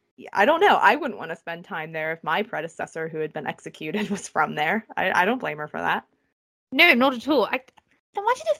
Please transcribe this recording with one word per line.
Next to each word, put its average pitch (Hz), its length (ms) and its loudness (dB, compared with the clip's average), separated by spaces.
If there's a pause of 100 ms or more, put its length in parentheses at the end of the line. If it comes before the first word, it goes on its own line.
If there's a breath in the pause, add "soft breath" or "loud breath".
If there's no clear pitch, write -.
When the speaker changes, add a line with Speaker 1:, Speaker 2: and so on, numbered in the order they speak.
(340)
Speaker 1:
I 202 120 4
don't 320 160 4
know. 330 200 6
I 208 140 6
wouldn't 294 240 -6
wanna 160 160 -8
spend 170 280 -12
time 160 280 -10
there 160 200 -4
if 160 120 -8
my 165 180 0
predecessor 165 680 -8
who 156 120 -8
had 156 140 -4
been 156 120 -8
executed 165 640 -8
<laughs> - 0 -
was 196 180 -6
from 151 280 0
there. 165 280 -2 (140)
I, - 240 2
I 180 40 4
don't 240 120 0
blame 151 220 -8
her 151 80 -8
for 160 120 -10
that. 165 280 -2 (640)
Speaker 2:
No, 330 240 6
not 262 180 4
at 240 140 -10
all. 269 180 2
I, - 120 -4
I - 600 -14
imagine 494 280 -2
it 605 120 0